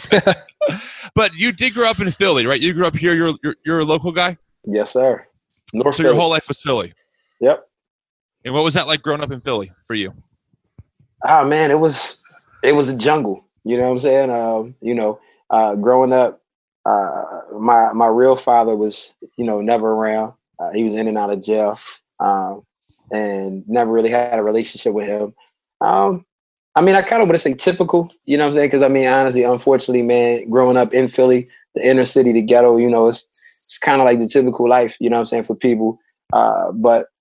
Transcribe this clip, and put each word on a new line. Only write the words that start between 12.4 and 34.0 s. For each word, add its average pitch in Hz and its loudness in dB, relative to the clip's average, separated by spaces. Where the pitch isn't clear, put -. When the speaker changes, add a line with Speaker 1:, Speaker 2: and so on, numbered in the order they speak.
Speaker 2:
it 135 4
was 143 2
a 131 -6
jungle. 120 -2
You 117 -2
know 123 0
what 127 0
I'm 123 -2
saying? 135 2
Um, 113 -4
you 120 -4
know, 107 -4
uh, 110 2
growing 127 2
up, 123 2
uh, 98 -2
my, 113 2
my 117 2
real 123 4
father 117 0
was, 107 -6
you 120 -6
know, 107 -4
never 110 -2
around. 110 -4
Uh, 87 -8
he 110 -2
was 107 -4
in 110 -4
and 107 -4
out 104 -4
of 98 -4
jail, 104 -2
um, 392 -4
and 98 -6
never 113 0
really 113 2
had 120 0
a 107 0
relationship 110 -2
with 104 -4
him. 104 -6
Um, 190 0
I 156 0
mean, 190 4
I 190 2
kinda 220 0
wanna 165 2
say 139 -2
typical, 175 0
you 139 -2
know 147 0
what - 2
I'm 143 -2
saying? 147 2
'Cause, 139 2
I 135 4
mean, 135 2
honestly, 127 2
unfortunately, 123 0
man, 120 0
growing 127 4
up 120 0
in 127 2
Philly, 127 2
the 117 -2
inner 131 4
city, 120 2
the 113 2
ghetto, 120 6
you 120 2
know, 117 4
it's, - -2
it's - -8
kinda 135 2